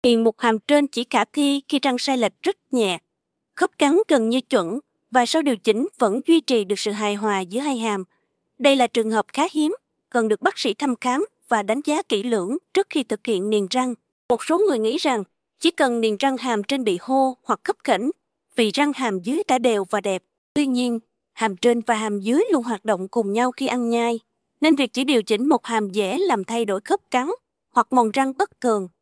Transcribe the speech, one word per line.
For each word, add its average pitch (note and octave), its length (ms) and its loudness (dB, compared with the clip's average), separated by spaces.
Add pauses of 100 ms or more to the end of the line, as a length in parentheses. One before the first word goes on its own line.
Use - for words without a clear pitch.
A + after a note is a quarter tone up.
Niềng A#3 200 4
một A3+ 180 0
hàm A3+ 180 0
trên D4 280 2
chỉ A#3+ 220 -6
khả A3+ 160 0
thi C#4+ 440 -2
khi C#4+ 120 0
răng B3+ 160 -2
sai C4 200 -2
lệch A3 160 0 (100)
rất F#4+ 140 -2 (140)
nhẹ, G3+ 280 0 (560)
khớp - 220 -2
cắn D4 200 4 (100)
gần A3+ 220 2
như B3+ 120 0
chuẩn G#3 380 -2 (320)
và A#3+ 140 2
sau D#4+ 160 0
điều C#4 140 0
chỉnh A3+ 320 0 (120)
vẫn A3+ 280 0
duy E4 140 4
trì A#3 220 0
được F#3+ 160 -4
sự G#3 120 -4
hài G#3 240 -2
hòa G3+ 240 0
giữa F#3+ 200 -4
hai C#4 180 -4
hàm. G#3 260 -4 (560)
Đây C#4 160 4
là B3 120 4
trường A3 240 -2
hợp G#3+ 220 0
khá C#4 180 0
hiếm, D4+ 240 0 (340)
cần A3+ 180 0
được G#3+ 140 0
bác F#4 160 -2
sĩ A3+ 160 -2
thăm C#4 220 -2
khám B3+ 300 -2 (240)
và G#3+ 140 0
đánh A3 220 -2
giá D4+ 160 0
kỹ G#3 220 -2
lưỡng A3+ 340 -2 (160)
trước G4 160 0
khi C#4 140 -2
thực - 220 -6
hiện G#3 240 -2
niềng G#3 200 0
răng. B3+ 240 -2 (360)
Một A#3+ 140 0
số E4+ 160 0
người F#4 200 2
nghĩ A3 180 0
rằng B3 260 0 (360)
chỉ E4 120 2
cần A#3+ 300 2
niềng A3 180 2
răng C4+ 180 2
hàm A3+ 260 -2
trên C4+ 200 -2
bị G3 180 0
hô C4 420 0
hoặc A#3 200 -2
khớp F#4+ 200 -2
khểnh, A#3+ 280 0 (440)
vì A3 160 2
răng D4 240 0
hàm A3 240 -2
dưới C4 280 -4
đã B3+ 100 2
đều A3+ 320 0
và G#3 120 -2
đẹp. G3 220 -4 (300)
Tuy D4 120 0
nhiên, B3 340 -2 (340)
hàm G#3 220 -2
trên A#3 260 2
và A3+ 140 0
hàm G#3+ 240 -2
dưới A#3+ 320 2
luôn C4+ 120 2
hoạt A3+ 220 -6
động F#3+ 220 -2
cùng G3+ 260 -2
nhau B3 180 2
khi C4+ 160 -6
ăn B3 220 -2
nhai, A#3 300 0 (420)
nên D#4 140 4
việc C4+ 180 -2
chỉ C4 100 -2
điều B3+ 200 2
chỉnh A3 260 0
một C#4 160 2
hàm A3 240 -2
dễ G3 280 -2
làm C#4 260 0
thay A#3 220 -4
đổi G3+ 200 -4
khớp F#4+ 140 0 (120)
cắn C4 180 0 (420)
hoặc - 220 0
mòn A#3 180 4
răng C4+ 260 0
bất - 240 -4
thường. G#3 260 0 (140)